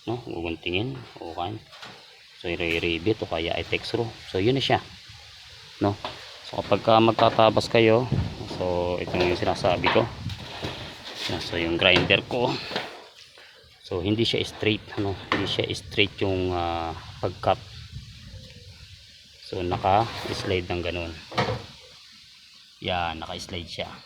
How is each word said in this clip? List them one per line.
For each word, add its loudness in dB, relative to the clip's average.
no? -4
Guguntingin. -4
Okay. -8
So -2
i-rivet 0
o -6
kaya -2
i-tex -2
screw. 0
So 0
yun 4
na -2
siya, 2
no? 2
So -4
kapag 0
ka 8
magtatabas 6
kayo, 6
so 0
ito -4
yung 2
sinasabi 2
ko. 6
Yan, -2
so -6
yung 0
grinder 8
ko, 0
so -4
hindi 2
siya 0
straight, 0
ano? 0
Hindi 2
siya 0
straight 0
yung, 2
ah, -2
pag-cut. 2
So -4
naka-slide 2
ng -4
ganun. -4
Yan, -2
naka-slide -8
siya. -6